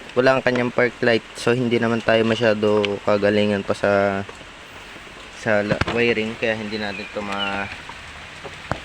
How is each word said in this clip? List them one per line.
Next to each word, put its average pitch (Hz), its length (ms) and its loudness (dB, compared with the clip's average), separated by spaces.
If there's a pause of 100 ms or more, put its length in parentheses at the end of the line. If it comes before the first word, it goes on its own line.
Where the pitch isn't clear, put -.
(120)
Wala 131 240 4
ang 127 80 0
kanyang 123 320 0
park 123 240 2
light. 117 240 4 (160)
So, 120 160 2
hindi 120 240 2
naman 117 240 0
tayo 113 240 4
masyado 107 560 4 (240)
kagalingan 104 560 2
pa - 80 -2
sa, 104 200 2 (1500)
sa 104 240 2
la-, 104 160 0 (160)
wiring. 113 400 2
Kaya 113 240 -2
hindi 107 160 -6
natin 104 400 -6
to 107 80 -6
ma-, 101 460 -4 (1160)